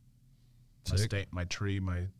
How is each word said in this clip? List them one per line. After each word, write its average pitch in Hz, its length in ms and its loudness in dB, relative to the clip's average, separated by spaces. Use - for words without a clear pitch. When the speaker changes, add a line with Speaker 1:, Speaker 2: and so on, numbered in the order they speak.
Speaker 1:
My 90 60 4
Speaker 2:
Sick. 107 140 2
Speaker 1:
sta-, 98 220 0
my 90 120 -2
tree, 98 360 0
my 92 280 0